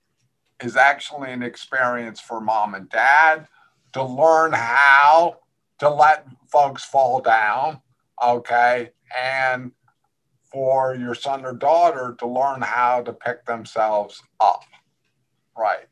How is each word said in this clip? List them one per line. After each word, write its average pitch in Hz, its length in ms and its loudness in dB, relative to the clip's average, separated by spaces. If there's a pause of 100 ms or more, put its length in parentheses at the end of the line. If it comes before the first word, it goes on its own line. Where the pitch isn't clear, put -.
(640)
is 120 140 -6
actually 139 560 0
an 123 100 -10
experience 120 760 -4
for 113 200 -12
mom 107 340 -2
and 95 140 -14
dad 151 600 2 (440)
to 131 100 -6
learn 156 500 2
how 139 880 4 (400)
to 143 100 2
let 151 380 2 (200)
folks 139 380 0
fall 131 360 -2
down, 120 600 -2 (420)
okay? 120 680 0 (280)
And 127 540 -4 (800)
for 131 420 -2
your 123 200 -8
son 135 300 -8
or 127 100 -10
daughter 139 680 0
to 120 60 -8
learn 127 360 -4
how 123 400 -2
to 117 100 -10
pick 123 320 -10
themselves 110 800 -4 (160)
up, 101 240 0 (960)
right? 104 340 -4